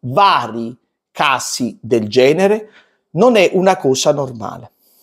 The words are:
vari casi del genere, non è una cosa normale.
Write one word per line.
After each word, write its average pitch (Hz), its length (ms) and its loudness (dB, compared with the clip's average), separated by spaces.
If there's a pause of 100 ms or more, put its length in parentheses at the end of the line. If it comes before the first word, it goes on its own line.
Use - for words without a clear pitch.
vari 123 760 0 (380)
casi 131 720 -4
del 110 260 -2
genere, 170 640 2 (420)
non 226 240 2
è 185 200 4
una 185 200 2
cosa 139 380 0
normale. 123 580 -8 (320)